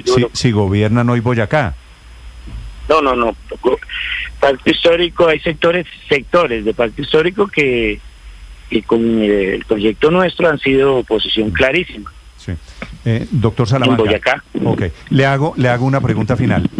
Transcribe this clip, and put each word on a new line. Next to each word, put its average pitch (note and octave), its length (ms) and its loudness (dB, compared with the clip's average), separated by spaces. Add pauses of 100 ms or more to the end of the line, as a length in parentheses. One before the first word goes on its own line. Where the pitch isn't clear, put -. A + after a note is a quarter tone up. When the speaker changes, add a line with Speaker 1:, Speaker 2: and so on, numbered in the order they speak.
Speaker 1:
si, - 0 -
Speaker 2:
duro. B2 300 2
Speaker 1:
si - 200 0
gobiernan G#2 580 2
hoy A#2+ 100 0
Boyacá. A2+ 560 -2 (1120)
Speaker 2:
No, D#3 140 4
no, C3 160 2
no. A#2 180 0 (1040)
Pacto C#3 300 0
histórico, E3+ 580 2
hay D#3 140 2
sectores, E3+ 440 -2 (220)
sectores C3+ 560 0
de G#2+ 100 0
pacto A#2 280 -2
histórico F3+ 460 0
que, A#2+ 520 0 (680)
que A2 140 0
con, A2+ 380 2
eh, G2+ 340 2
el - 100 -8
proyecto A2 440 2
nuestro F3 400 2
han D3 100 0
sido C3+ 380 2
oposición G#2+ 540 -2
clarísima. C3+ 600 -2 (240)
Speaker 1:
Sí. - 160 -10 (500)
Eh, A#2 260 -2
doctor A#2 380 0
Salamanca. B2+ 340 2
Speaker 2:
En G#2+ 60 2
Boyacá. B2+ 360 0 (200)
Speaker 1:
Ok. A2+ 200 0 (260)
Le C3+ 160 4
hago, C#3 320 0
le B2+ 100 2
hago A#2+ 180 0
una C3+ 140 2
pregunta A2+ 380 0
final. F#2 320 0 (100)